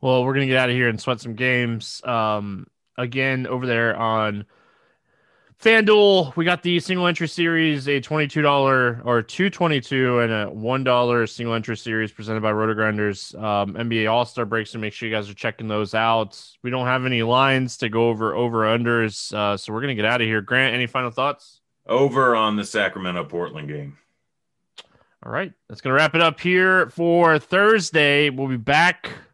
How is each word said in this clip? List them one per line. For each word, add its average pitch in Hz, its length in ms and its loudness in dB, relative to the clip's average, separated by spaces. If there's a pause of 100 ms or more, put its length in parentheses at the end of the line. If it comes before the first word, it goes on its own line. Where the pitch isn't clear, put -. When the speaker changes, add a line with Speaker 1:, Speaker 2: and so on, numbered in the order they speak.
Speaker 1:
Well, 127 220 2
we're 131 100 0
gonna 139 120 2
get 131 120 2
out 127 100 2
of 123 60 0
here 123 140 2
and 110 120 -2
sweat 123 200 -4
some 117 160 -12
games. 120 680 -2
Um, 107 640 -4 (320)
again, 127 480 -2
over 127 200 -6
there 117 300 0
on 107 480 -2 (1160)
FanDuel, 208 720 6
we 165 100 -2
got 180 200 -2
the 175 160 0
single 180 260 -2
entry 170 220 -2
series, 160 600 0
a 143 120 0
twenty-two 151 420 -2
dollar 135 600 2
or 120 180 2
two 185 260 -2
twenty-two 131 680 0
and 117 140 0
a 104 180 -4
one 117 320 -4
dollar 120 460 2
single 117 260 -6
entry 113 220 -6
series 110 340 -4
presented 110 320 -8
by 107 80 0
Roto 110 240 0
Grinders. 104 600 -2
Um, 101 400 -2
N 117 120 -6
B 113 140 0
A 107 60 0
All-Star 120 360 0
breaks, 107 260 -4
so 117 100 -10
make 107 120 -8
sure - 160 -10
you 110 60 -6
guys 104 160 -6
are 101 40 -16
checking 113 340 -8
those 107 260 -4
out. 113 500 0 (200)
We 123 60 -6
don't 123 180 -4
have 127 180 0
any 123 160 0
lines 131 540 2
to 123 120 -4
go 117 200 2
over, 110 260 -2
over 117 280 -2
unders, 117 680 -2
uh, 104 240 -2
so 107 160 -10
we're 110 100 -6
gonna 139 120 -6
get 107 100 -4
out 120 160 2
of 117 60 0
here. 110 140 0
Grant, 123 340 0
any 123 140 -2
final 123 240 -4
thoughts? 139 480 -6 (260)
Speaker 2:
Over 127 480 2
on 110 220 2
the 101 80 -2
Sacramento 92 600 -2
Portland 78 440 -8
game. 73 300 -12 (1300)
Speaker 1:
All 117 60 -12
right, 160 220 -6 (160)
that's 104 120 -18
gonna 131 140 -2
wrap 151 220 4
it 165 40 4
up 165 200 2
here 185 500 2
for 170 480 4
Thursday. 160 920 4
We'll 135 180 -4
be 131 80 -2
back 147 560 2 (220)